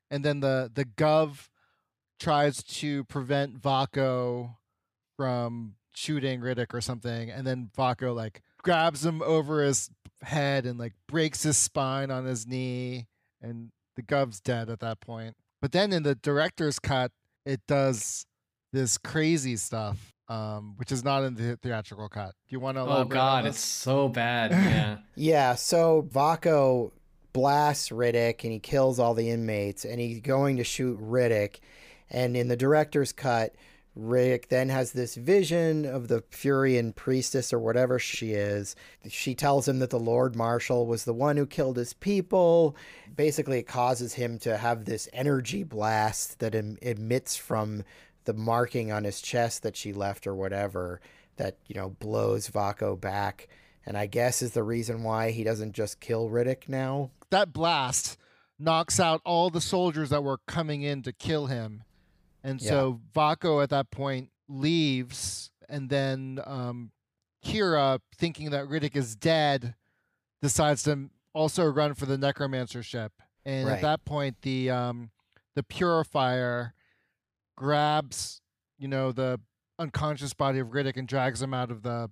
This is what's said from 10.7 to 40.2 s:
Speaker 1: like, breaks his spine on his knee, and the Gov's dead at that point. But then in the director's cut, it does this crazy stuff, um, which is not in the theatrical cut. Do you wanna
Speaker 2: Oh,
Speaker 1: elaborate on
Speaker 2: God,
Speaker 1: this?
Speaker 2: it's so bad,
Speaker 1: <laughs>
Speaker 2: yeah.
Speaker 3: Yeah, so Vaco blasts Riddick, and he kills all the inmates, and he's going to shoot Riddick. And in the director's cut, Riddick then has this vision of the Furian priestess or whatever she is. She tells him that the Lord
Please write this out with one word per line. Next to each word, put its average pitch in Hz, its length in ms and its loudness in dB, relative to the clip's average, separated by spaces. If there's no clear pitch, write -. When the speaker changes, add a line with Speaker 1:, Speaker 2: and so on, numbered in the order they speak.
Speaker 1:
like, 117 140 -8
breaks 156 340 0
his 151 140 2
spine 135 540 0
on 131 140 -4
his 120 220 -6
knee, 127 600 -6
and 117 300 -12
the 127 60 -10
Gov's 123 380 -2
dead 117 300 -2
at 113 100 -8
that 113 200 -8
point. 113 360 -14
But 135 120 -4
then 196 200 2
in 165 100 0
the 143 120 2
director's 147 640 0
cut, 127 340 0
it 139 200 -4
does 135 600 0
this 131 260 0
crazy 156 580 0
stuff, 104 580 -6
um, 107 480 -8
which 123 140 -8
is 127 140 -4
not 139 180 2
in 127 140 -2
the 117 200 -4
theatrical 107 520 -8
cut. 98 260 -10
Do 131 60 -12
you 131 60 -6
wanna 131 200 -4
Speaker 2:
Oh, 127 60 -4
Speaker 1:
elaborate 131 320 2
on 131 240 4
Speaker 2:
God, - 20 0
Speaker 1:
this? 113 120 -2
Speaker 2:
it's - 80 -6
so 135 440 0
bad, 120 420 0
Speaker 1:
<laughs> - 20 2
Speaker 2:
yeah. 165 440 4
Speaker 3:
Yeah, 147 400 4
so 160 580 4
Vaco 139 800 4
blasts 143 580 4
Riddick, 117 520 2
and 117 100 -4
he 110 60 -6
kills 131 400 2
all 117 160 6
the 117 160 0
inmates, 107 540 -2
and 120 160 -6
he's 117 200 -4
going 135 360 2
to 120 80 0
shoot 123 360 -2
Riddick. 110 600 2
And 123 260 0
in 123 120 0
the 120 80 2
director's 143 560 2
cut, 117 420 0
Riddick 123 500 2
then 127 220 2
has 131 220 -2
this 123 220 -4
vision 160 720 2
of 127 220 -6
the 120 140 2
Furian 131 640 2
priestess 131 580 0
or 117 80 2
whatever 123 400 2
she - 320 -4
is. 101 420 -2
She - 280 -4
tells 139 320 4
him 131 100 2
that 127 120 0
the 123 100 0
Lord 120 360 2